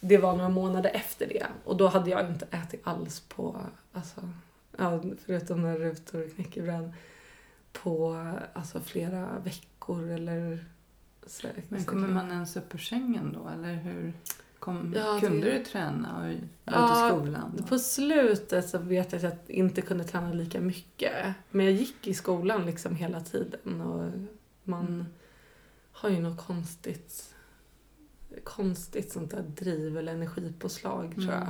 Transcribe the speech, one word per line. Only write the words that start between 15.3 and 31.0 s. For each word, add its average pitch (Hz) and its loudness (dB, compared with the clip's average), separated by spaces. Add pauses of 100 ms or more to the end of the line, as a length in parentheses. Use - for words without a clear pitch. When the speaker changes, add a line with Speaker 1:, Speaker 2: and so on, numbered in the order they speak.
Speaker 1:
det 269 4
Speaker 2:
du 254 -2
träna 156 -4
och 165 -4
gå - -6 (240)
Speaker 1:
Ja, 233 6
Speaker 2:
till 233 6
skolan? 151 -2
Speaker 1:
på 254 4
slutet 240 4
så 180 0
vet 180 2
jag 170 -2
att 170 0 (100)
jag - -4
inte 185 6
kunde 175 0
träna 175 -2
lika 170 -2
mycket. - -2 (160)
Men 196 6
jag 196 10
gick - 0
i 190 0
skolan 185 2
liksom 170 -2
hela 165 -2
tiden. - -4
Och 170 -2 (540)
man 175 -2
Speaker 2:
Mm. 175 -2 (880)
Speaker 1:
har - -2
ju 180 4
något 170 -4
konstigt, - -8 (1080)
konstigt - -2
sånt 165 -6
där - -6
driv 156 -4
eller 160 -4
energipåslag, 170 -4